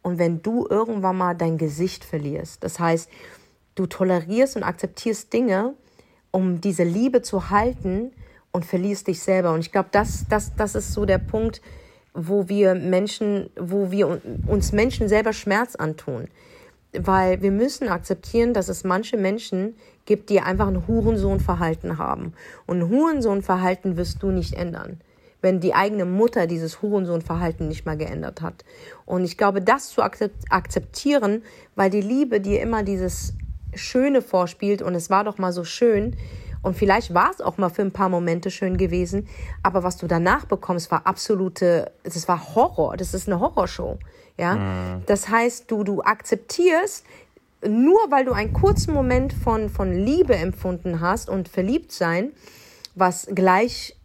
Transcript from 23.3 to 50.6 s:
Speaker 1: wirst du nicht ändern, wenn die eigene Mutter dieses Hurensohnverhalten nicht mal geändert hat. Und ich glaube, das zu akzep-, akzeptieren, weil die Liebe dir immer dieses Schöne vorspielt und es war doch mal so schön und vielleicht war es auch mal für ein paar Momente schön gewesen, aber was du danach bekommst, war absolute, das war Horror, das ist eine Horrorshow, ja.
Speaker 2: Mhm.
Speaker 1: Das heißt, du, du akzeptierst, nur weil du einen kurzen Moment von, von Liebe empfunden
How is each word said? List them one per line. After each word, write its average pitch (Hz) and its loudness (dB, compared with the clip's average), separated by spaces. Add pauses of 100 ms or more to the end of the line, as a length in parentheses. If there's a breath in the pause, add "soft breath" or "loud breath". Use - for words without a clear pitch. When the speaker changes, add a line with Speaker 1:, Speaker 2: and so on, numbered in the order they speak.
Speaker 1:
wirst 180 -4
du 196 0
nicht 185 -2
ändern, 175 -8 (420 soft breath)
wenn 190 4
die 175 2
eigene 196 2
Mutter 196 2
dieses 165 -6
Hurensohnverhalten 170 -2
nicht - -8
mal 156 -4
geändert 156 -8
hat. - -10 (400 loud breath)
Und 180 0
ich 170 -4
glaube, 202 2
das 226 2
zu - 0
akzep-, 202 -2 (160)
akzeptieren, 220 0 (320 loud breath)
weil 190 4
die 208 2
Liebe 233 0
dir 202 0
immer 226 -2
dieses 185 -4 (400)
Schöne 262 2
vorspielt 190 0
und 180 -4
es 170 -4
war 196 4
doch 208 -4
mal 185 0
so 175 -6
schön 220 2 (460 loud breath)
und 185 -2
vielleicht 202 2
war 220 4
es - -14
auch - -4
mal 185 2
für 196 -2
ein 196 0
paar 190 0
Momente 175 0
schön 185 -2
gewesen, 180 -2 (360 loud breath)
aber 185 2
was 180 -2
du 175 -6
danach 180 2
bekommst, 180 -4
war 165 0
absolute, 185 0 (120)
das 170 -8
war 170 -2
Horror, 220 2
das 185 -6
ist - -6
eine 180 0
Horrorshow, - -2 (400 soft breath)
ja. 175 0
Speaker 2:
Mhm. 92 -4
Speaker 1:
Das 202 0
heißt, 233 0
du, 208 0
du 196 -2
akzeptierst, 339 0 (600 loud breath)
nur 262 6 (100)
weil 269 4
du 254 0
einen 214 -2
kurzen 392 4
Moment 262 2
von, 220 0
von 190 -2
Liebe 240 4
empfunden 180 -4